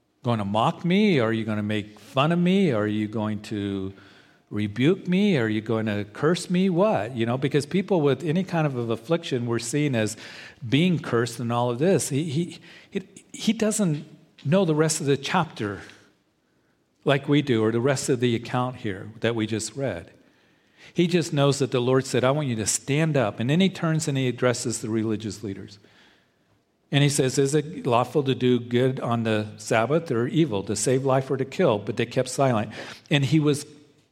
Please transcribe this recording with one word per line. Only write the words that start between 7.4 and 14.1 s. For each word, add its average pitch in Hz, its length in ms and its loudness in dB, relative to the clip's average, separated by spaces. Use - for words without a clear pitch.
people 180 380 0
with 139 200 2
any 175 220 0
kind 160 220 0
of, 135 100 -4
of 120 140 -2
affliction 131 560 -2
were 117 120 0
seen 143 360 -2
as 110 240 0
being 156 300 4
cursed 120 420 -2
and 117 100 -2
all 120 200 0
of 120 80 -4
this. 165 320 2
He, 139 140 -2
he, 165 340 -4
he, 196 100 -8
he - 220 0
doesn't 208 500 0